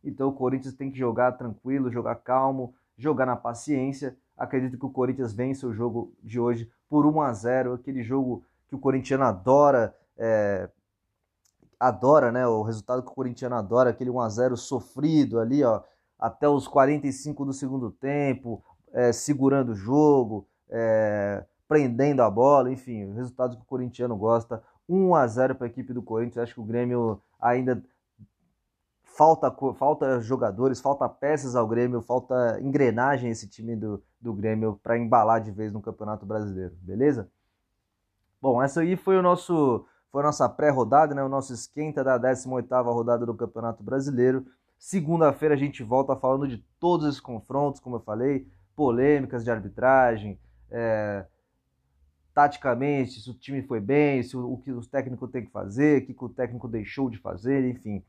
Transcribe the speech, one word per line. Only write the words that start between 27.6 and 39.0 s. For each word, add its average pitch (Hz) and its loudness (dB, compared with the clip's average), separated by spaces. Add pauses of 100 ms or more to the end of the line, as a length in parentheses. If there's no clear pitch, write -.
falta 156 4
co-, 135 -4
falta 135 0
jogadores, 120 0
falta 139 0
peças 135 -2
ao 117 4
Grêmio, 120 0
falta 123 0
engrenagem 131 0
esse 110 -8
time 113 -10
do, 104 -6 (180)
do 117 -6
Grêmio 110 -2
pra 117 -2
embalar 113 4
de 107 -8
vez 104 -8
no 104 -10
Campeonato 104 -10
Brasileiro, 98 -6
beleza? 110 -2 (1120)
Bom, 127 2
essa 139 0
aí 175 2
foi 190 2